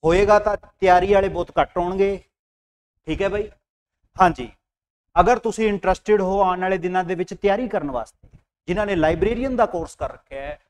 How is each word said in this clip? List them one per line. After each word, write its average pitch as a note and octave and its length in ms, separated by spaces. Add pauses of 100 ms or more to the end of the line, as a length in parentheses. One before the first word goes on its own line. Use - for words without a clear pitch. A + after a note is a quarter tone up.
ਹੋਏਗਾ G3+ 340
ਤਾਂ G#3 180
ਤਿਆਰੀ F#3 580
ਵਾਲੇ G3 140
ਬਹੁਤ E3+ 320
ਘੱਟ - 180
ਹੋਣਗੇ, F#3+ 440 (840)
ਠੀਕ D#3+ 160
ਹੈ G3 60
ਬਈ? G#3 200 (680)
ਹਾਂਜੀ, D3+ 340 (680)
ਅਗਰ A3 180
ਤੁਸੀਂ A3 300
ਇੰਟਰਸਟਿਡ G3+ 520
ਹੋ F#3+ 220
ਆਉਣ F3+ 180
ਵਾਲੇ F#3 180
ਦਿਨਾਂ F3+ 260
ਦੇ F3+ 100
ਵਿੱਚ F#3 200
ਤਿਆਰੀ G3+ 340
ਕਰਨ D#3 220
ਵਾਸਤੇ, A#2+ 380 (380)
ਜਿਨ੍ਹਾਂ G3 200
ਨੇ G3 100
ਲਾਇਬ੍ਰੇਰੀਅਨ G#3 600
ਦਾ A3+ 100
ਕੋਰਸ E3 280
ਕਰ C3+ 180
ਰੱਖਿਆ C3+ 300
ਹੈ D3 280